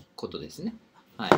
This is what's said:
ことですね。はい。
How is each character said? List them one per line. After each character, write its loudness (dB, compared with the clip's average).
こ -6
と -6
で -8
す -10
ね。 -4
は -4
い。 8